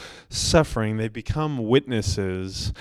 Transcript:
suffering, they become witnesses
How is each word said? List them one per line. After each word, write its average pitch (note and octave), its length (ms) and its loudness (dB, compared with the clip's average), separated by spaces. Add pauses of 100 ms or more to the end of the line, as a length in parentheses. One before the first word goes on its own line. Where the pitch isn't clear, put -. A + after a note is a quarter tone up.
(300)
suffering, A2 680 2
they A2 120 -2
become B2+ 580 -2
witnesses G2 1120 0